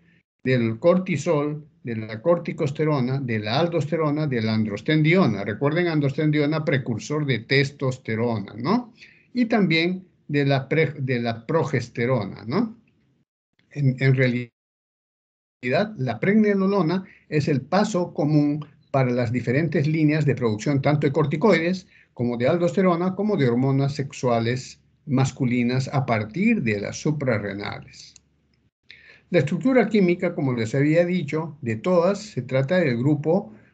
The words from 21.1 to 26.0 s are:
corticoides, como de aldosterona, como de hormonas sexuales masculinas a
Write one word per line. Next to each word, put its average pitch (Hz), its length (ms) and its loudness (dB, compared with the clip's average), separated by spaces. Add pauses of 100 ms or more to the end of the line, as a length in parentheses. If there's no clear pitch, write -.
corticoides, 165 720 2 (280)
como 120 240 -4
de 120 100 0
aldosterona, 175 680 2
como 208 240 -2
de 139 120 2
hormonas 135 440 2
sexuales 123 840 -2 (260)
masculinas 127 880 0
a 139 120 0